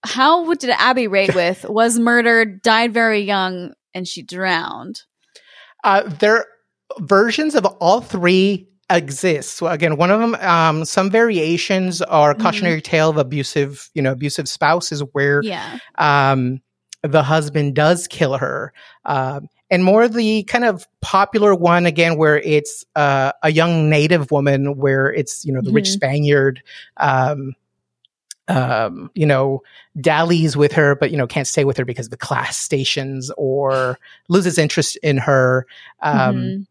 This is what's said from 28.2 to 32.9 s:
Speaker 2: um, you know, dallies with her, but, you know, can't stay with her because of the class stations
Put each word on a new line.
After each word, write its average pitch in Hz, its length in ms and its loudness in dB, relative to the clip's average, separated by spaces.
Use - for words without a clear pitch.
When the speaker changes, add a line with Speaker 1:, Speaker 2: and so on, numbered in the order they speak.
Speaker 2:
um, 127 680 -2
you 156 140 0
know, 135 340 0
dallies 160 560 2
with 147 140 4
her, 143 240 4
but, 143 160 -2
you 156 60 -4
know, 127 100 -2
can't 139 200 -4
stay 143 180 0
with 135 120 0
her 127 80 -2
because 120 220 -10
of 117 40 -16
the 117 60 -14
class - 400 -6
stations 135 800 -6